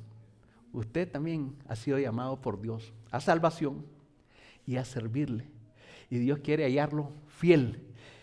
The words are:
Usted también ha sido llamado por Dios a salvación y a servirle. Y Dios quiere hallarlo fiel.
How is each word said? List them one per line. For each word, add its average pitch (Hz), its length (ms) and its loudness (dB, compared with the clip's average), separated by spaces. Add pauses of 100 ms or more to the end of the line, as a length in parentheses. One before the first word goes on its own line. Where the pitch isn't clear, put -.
(720)
Usted 123 360 -4
también 151 460 -4 (120)
ha 113 80 -6
sido 135 220 0
llamado 131 420 -2
por 101 220 -4
Dios 113 320 -8 (160)
a 123 100 -2
salvación 160 640 2 (800)
y 127 80 -2
a 127 100 -2
servirle. 120 640 -4 (640)
Y 120 80 0
Dios 139 240 2
quiere 151 220 2
hallarlo 147 480 0 (140)
fiel. 147 540 6 (420)